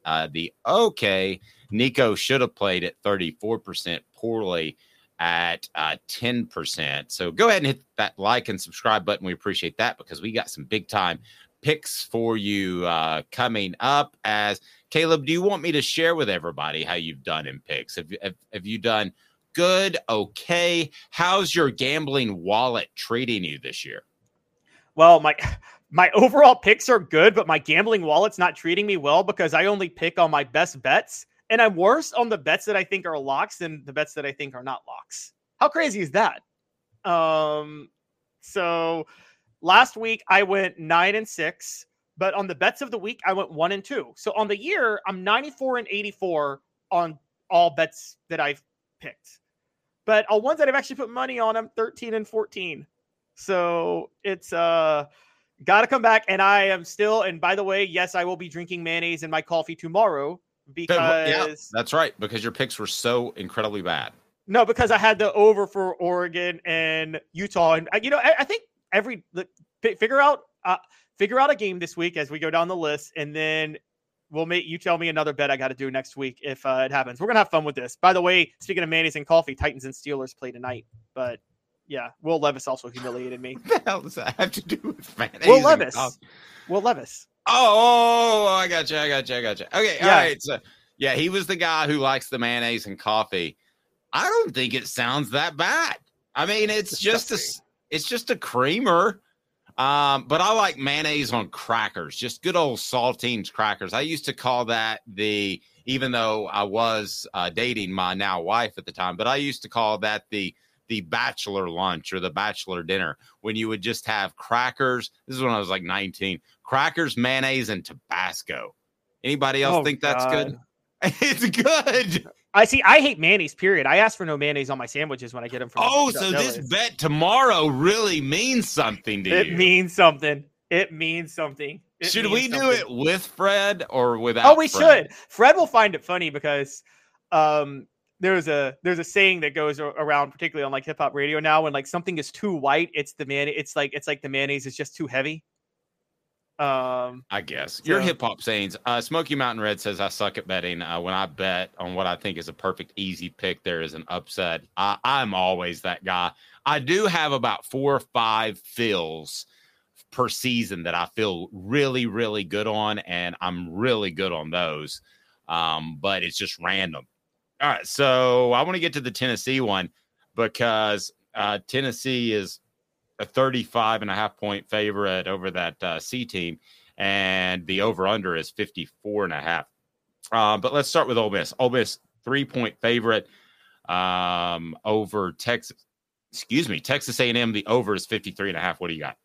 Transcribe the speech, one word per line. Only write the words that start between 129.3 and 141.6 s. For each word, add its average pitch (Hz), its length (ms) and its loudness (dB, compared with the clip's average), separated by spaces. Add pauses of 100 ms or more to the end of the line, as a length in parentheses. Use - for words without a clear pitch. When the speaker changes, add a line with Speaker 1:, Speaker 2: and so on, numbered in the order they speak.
Speaker 2:
It 180 160 4
Speaker 1:
you. 170 100 -4
Speaker 2:
means 180 380 0
something. 147 500 -4 (240)
It 175 240 -2
means 160 400 -10
something. 147 480 -10 (200)
It 170 80 -4
Speaker 1:
Should 202 160 0
Speaker 2:
means 208 100 0
Speaker 1:
we 254 140 0
do 247 100 -4
Speaker 2:
something. 262 220 2
Speaker 1:
it 156 100 -8
with 156 340 0
Fred 196 640 0
or 123 300 2
without 117 280 2
Speaker 2:
Oh, 311 120 12
we 320 80 4
Speaker 1:
Fred? 285 380 8
Speaker 2:
should. - 80 -16 (160)
Fred 254 280 8
will 339 120 2
find 214 260 4
it 151 100 -10
funny 175 240 -2
because, 143 540 -4 (480)
um, 151 560 2 (320)
there's 180 300 2
a, 143 340 0
there's 175 160 0
a 165 60 -4
saying 190 360 4
that 147 140 -2
goes 151 240 -2
a-, 151 60 -6
around, 143 480 0
particularly 156 340 -6
on, 135 60 -6
like, 135 120 -6
hip 156 140 -8
hop 143 160 -2
radio 147 240 -2
now, 156 240 4